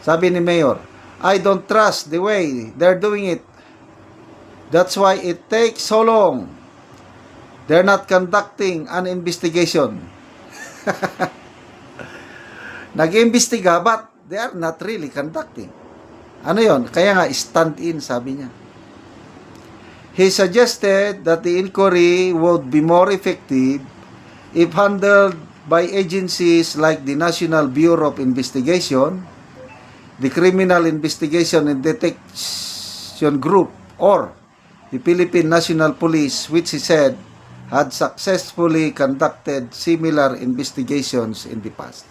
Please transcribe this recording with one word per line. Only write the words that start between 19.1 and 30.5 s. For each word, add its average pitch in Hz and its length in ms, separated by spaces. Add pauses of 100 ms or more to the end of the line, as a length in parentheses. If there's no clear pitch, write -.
He 185 120
suggested 196 920
that 165 240
the 175 100
inquiry 185 800
would 165 320
be 147 160
more 175 320
effective 139 640 (720)
if 170 240
handled 202 640 (320)
by 170 160
agencies 175 880
like 151 320
the 139 80
National 160 560
Bureau 156 400
of 143 80
Investigation, 139 1040 (960)
the 131 100
Criminal 180 600